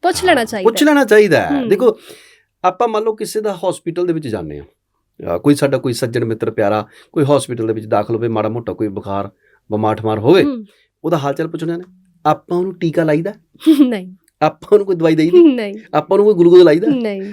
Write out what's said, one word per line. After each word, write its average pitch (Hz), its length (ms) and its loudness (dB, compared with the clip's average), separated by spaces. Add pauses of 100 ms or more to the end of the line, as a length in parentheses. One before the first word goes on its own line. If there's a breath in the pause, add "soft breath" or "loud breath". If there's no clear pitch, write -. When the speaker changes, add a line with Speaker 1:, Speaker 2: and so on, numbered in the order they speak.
Speaker 1:
ਪੁੱਛ 370 220 -2
ਲੈਣਾ 339 140 2
Speaker 2:
ਹਾਂ, 233 60 -2
Speaker 1:
ਚਾਹੀਦਾ। 214 260 -2
Speaker 2:
ਪੁੱਛ 285 120 -2
ਲੈਣਾ 285 220 4
ਚਾਹੀਦਾ 202 420 4
ਹੈ। 285 140 -2
Speaker 1:
ਹੂੰ। 240 80 -6
Speaker 2:
ਦੇਖੋ, 214 300 2 (640 loud breath)
ਆਪਾਂ 185 240 0
ਮੰਨ 214 160 -4
ਲਓ 220 100 -2
ਕਿਸੇ 214 260 -8
ਦਾ 208 180 -6 (120)
ਹਸਪੀਟਲ 175 360 -6
ਦੇ 175 60 -2
ਵਿੱਚ 156 160 -6
ਜਾਂਦੇ 80 320 -8
ਹਾਂ, - 60 -20
ਅਹ, - 720 -10
ਕੋਈ 143 160 2
ਸਾਡਾ 135 240 0
ਕੋਈ 123 140 -4
ਸੱਜਣ 120 320 -4
ਮਿੱਤਰ 113 260 -4
ਪਿਆਰਾ 107 360 -2 (260 soft breath)
ਕੋਈ 156 120 0
ਹਸਪੀਟਲ 127 420 0
ਦੇ 110 60 -2
ਵਿੱਚ 110 140 -6
ਦਾਖਲ 110 280 -2
ਹੋਵੇ, 113 140 -4
ਮਾੜਾ 107 200 -2
ਮੋਟਾ 113 240 -8
ਕੋਈ 107 160 -4
ਬੁਖਾਰ 98 380 -8 (460)
ਬਿਮਾਰ 107 220 -2
ਠਮਾਰ 110 240 -4
ਹੋਵੇ, 113 260 4
Speaker 1:
ਹੂੰ। 254 200 -4 (400 soft breath)
Speaker 2:
ਉਹਦਾ 160 140 -2
ਹਾਲ 139 160 -4
ਚਾਲ 160 140 -6
ਪੁੱਛਣਾ 165 280 -8
ਨੇ। 180 80 -14 (420)
ਆਪਾਂ 151 320 -2
ਉਹਨੂੰ 180 200 -6
ਟੀਕਾ 165 260 -4
ਲਾਈਦਾ? 165 300 -2 (240)
Speaker 1:
<laughs> 285 300 4
ਨਹੀਂ। 185 260 -8 (280)
Speaker 2:
ਆਪਾਂ - 300 -2
ਉਹਨੂੰ 202 140 4
ਕੋਈ 190 100 0
ਦਵਾਈ 165 180 2
ਦੇਈਦੀ? 277 400 4
Speaker 1:
ਨਹੀਂ। 208 200 -6 (200)
Speaker 2:
ਆਪਾਂ 185 240 0
ਉਹਨੂੰ 208 160 4
ਕੋਈ 175 60 -2
ਗਲੂਕੋਜ਼ 170 220 8
ਲਾਈਦਾ? 170 260 4
Speaker 1:
ਨਹੀਂ। 208 440 -4